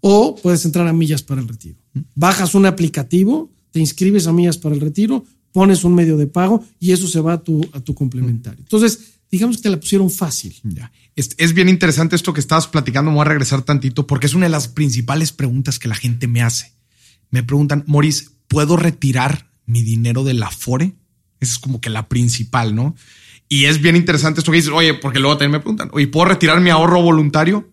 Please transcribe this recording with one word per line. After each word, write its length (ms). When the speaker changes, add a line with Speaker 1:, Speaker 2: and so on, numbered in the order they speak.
Speaker 1:
O 360
puedes 280
entrar 220
a 60
Millas 300
para 180
el 80
Retiro. 280
Speaker 2:
Mm. 60
Speaker 1:
Bajas 400
un 120
aplicativo, 840
te 100
inscribes 460
a 60
Millas 260
para 160
el 60
Retiro, 440
pones 320
un 100
medio 220
de 100
pago 380
y 140
eso 160
se 120
va 140
a 80
tu, 300
a 80
tu 140
complementario. 680
Speaker 2:
Mm. 40
Speaker 1:
Entonces, 340
digamos 260
que 80
te 60
la 100
pusieron 300
fácil. 520
Speaker 2:
Ya. 300
Es, 220
es 160
bien 160
interesante 460
esto 180
que 60
estabas 280
platicando. 420
Me 60
voy 80
a 60
regresar 320
tantito 440
porque 200
es 80
una 120
de 40
las 180
principales 640
preguntas 460
que 100
la 60
gente 340
me 140
hace. 300
Me 120
preguntan, 440
"Moris, 460
¿puedo 300
retirar 760
mi 160
dinero 400
del 200
Afore?". 520
Esa 140
es 40
como 220
que 100
la 180
principal, 680
¿no? 180
Y 160
es 180
bien 140
interesante 440
esto 120
que 60
dices, 140
"Oye", 220
porque 240
luego 180
también 160
me 80
preguntan, 320
"Oye, 140
¿puedo 200
retirar 340
mi 100
ahorro 320
voluntario?". 680